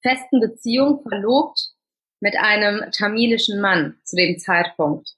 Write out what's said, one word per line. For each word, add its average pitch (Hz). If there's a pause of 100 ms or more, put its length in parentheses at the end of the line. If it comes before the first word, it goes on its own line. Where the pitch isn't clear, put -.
festen 254
Beziehung 254
verlobt 226 (600)
mit 202
einem 208
tamilischen 220
Mann 175
zu -
dem 175
Zeitpunkt. 170 (100)